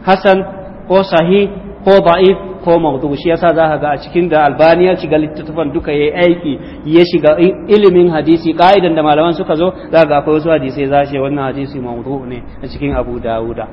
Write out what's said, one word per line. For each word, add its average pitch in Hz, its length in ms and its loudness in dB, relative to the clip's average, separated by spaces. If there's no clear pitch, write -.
hasan 190 400 2
ko 190 160 4
sahih 190 440 2
ko 190 160 6
da'if 185 360 4
ko 170 140 4
mawdu. 147 360 -2
Shi 139 140 -4
yasa 165 240 2
za 160 160 2
ka 151 80 -2
ga 147 140 -4
a 139 60 -2
cikin 175 300 -2
da 151 180 2
Albani 160 420 4
ya 185 80 2
shiga 156 220 -2
littattafan 151 540 -4
duka 160 200 -6
ya 147 140 -2
yi 151 60 0
aiki, 175 480 0
ya 160 200 4
shiga 156 340 2
i-, 180 140 4
ilimin 180 400 4
hadisi, 160 440 0
ka'idan 175 420 4
da 156 80 0
malaman 156 300 2
suka 180 220 -4
zo, 175 160 0
za 160 100 4
ka 160 80 6
ga 147 80 2
akwai 151 180 0
wasu 156 140 -2
hadisai 143 380 -2
za 143 180 2
su 135 80 -10
ce 139 60 -4
wannan 139 340 -4
hadisi 139 260 -8
mawdu 123 460 -8
ne 127 160 -12
a 135 40 -12
cikin 139 280 -6
Abu 120 240 -4
Dawuda. 113 540 -6